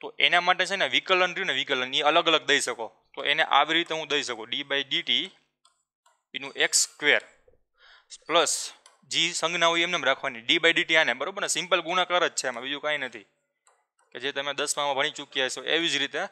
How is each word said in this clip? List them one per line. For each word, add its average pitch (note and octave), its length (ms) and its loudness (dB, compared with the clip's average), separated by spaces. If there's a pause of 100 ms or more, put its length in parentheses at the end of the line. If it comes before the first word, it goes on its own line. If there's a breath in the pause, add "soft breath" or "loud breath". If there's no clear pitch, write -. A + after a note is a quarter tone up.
તો - 180 -12
એના D#3 220 4
માટે F3+ 260 2
છે F#3 100 -4
ને E3 120 0
વિકલન F3+ 440 2
રહ્યું F3+ 140 -6
ને, D#3+ 60 -2
વિકલન, C3 420 -2
એ D3 60 0
અલગ D#3+ 260 4
અલગ D#3 180 4
દઈ C#3 160 4
શકો. A2+ 360 -6 (180)
તો C#3 100 -8
એને D3 180 0
આવી D3+ 320 4
રીતે E3 200 0
હું D#3 140 -6
દઈ D3 140 0
શકું, A2+ 260 -8
ડી B2 120 -6
by C#3 220 -4
ડી C#3+ 200 -4
ટી C#3 280 -2 (1040)
એનું C3+ 220 -10
એક્સ D#3 220 0
સ્ક્વેર C3 420 2 (1040 soft breath)
પ્લસ - 460 2 (360)
જી D#3+ 240 -2
સંજ્ઞા E3+ 340 0
હોય E3+ 160 2
એમને F3 120 -2
એમ D3+ 100 -4
રાખવાની, C3 360 -2
ડી B2+ 140 2
by E3 180 4
ડી E3+ 120 2
ટી D#3+ 120 2
આને, D3 180 4
બરોબર F#3 280 -6
ને? D#3+ 60 -4
સિમ્પલ F3 320 0
ગુણાકાર F3 480 0
જ - 60 -6
છે - 120 -6
એમાં, A#2+ 160 -6
બીજું C#3 200 -6
કાંઈ D3+ 160 -4
નથી. A#2 260 -10 (880)
કે B2+ 80 -14
જે C3+ 120 -4
તમે C#3 220 -6
દસમામાં C#3+ 400 -2
ભણી C#3+ 160 0
ચૂક્યા C#3 380 -4
છો, B2 160 -8
એવી D#3+ 240 0
જ C#3 80 0
રીતે C#3 240 -2 (120)